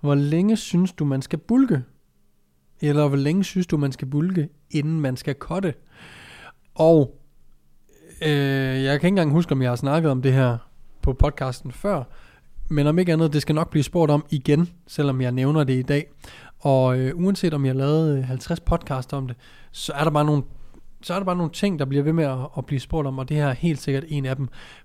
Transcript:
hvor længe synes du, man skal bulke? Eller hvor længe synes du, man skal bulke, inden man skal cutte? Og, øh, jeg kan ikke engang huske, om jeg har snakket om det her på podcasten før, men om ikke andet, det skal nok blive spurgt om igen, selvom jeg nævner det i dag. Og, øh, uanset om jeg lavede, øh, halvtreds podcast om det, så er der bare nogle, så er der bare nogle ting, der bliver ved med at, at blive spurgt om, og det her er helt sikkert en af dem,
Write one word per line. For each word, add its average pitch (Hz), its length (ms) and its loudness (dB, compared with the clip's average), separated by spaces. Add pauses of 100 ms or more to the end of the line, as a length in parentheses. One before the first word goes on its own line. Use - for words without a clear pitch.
hvor 143 140 0
længe 165 420 2
synes 180 360 -2
du, 156 120 -4
man 135 160 -2
skal - 180 -6
bulke? 233 440 2 (960)
Eller 147 260 2
hvor 139 100 0
længe 156 260 0
synes 180 240 -2
du, 160 100 0
man 143 140 0
skal 131 160 -10
bulke, 156 420 -2 (200)
inden 156 320 -2
man 127 160 -2
skal - 180 -6
cutte? 180 380 -4 (1040)
Og, 160 480 4 (1000)
øh, 139 600 0
jeg - 0 -
kan 135 100 2
ikke 151 140 2
engang 180 240 4
huske, 170 200 2
om 131 100 2
jeg 123 100 2
har 123 40 0
snakket 147 360 2
om 127 100 0
det 131 120 4
her 127 240 2 (440)
på 135 120 2
podcasten 131 580 -2
før, 165 320 -2 (640)
men 147 180 2
om 160 120 4
ikke 175 140 2
andet, 156 200 2
det 147 80 0
skal 151 140 0
nok 165 140 0
blive 151 140 2
spurgt 160 280 2
om 147 180 2
igen, 151 400 2 (180)
selvom 139 340 -2
jeg 123 100 0
nævner 139 320 2
det 131 100 0
i 127 80 0
dag. 143 300 -2 (480)
Og, 131 400 4
øh, 131 180 -2
uanset 180 360 0
om 139 120 0
jeg 131 100 0
lavede, 147 420 2
øh, 131 60 -2
halvtreds 131 360 -6
podcast 151 540 -4
om 135 140 -6
det, 123 100 -10 (340)
så - 220 -10
er 143 100 -4
der 160 80 0
bare 147 140 2
nogle, 147 180 2 (580)
så - 120 -8
er 185 60 -2
der 196 60 -6
bare 180 100 -2
nogle 170 160 -2
ting, 190 280 -2
der 143 60 -2
bliver 139 180 0
ved 156 100 0
med 165 100 2
at, 131 140 -2 (200)
at 135 80 -6
blive 139 140 -4
spurgt 151 280 -4
om, 131 120 -6
og 131 100 -8
det 151 80 -2
her 147 100 0
er 131 60 0
helt 156 280 -2
sikkert 135 260 -2
en 143 180 -4
af 131 100 -4
dem, 135 120 -4 (380)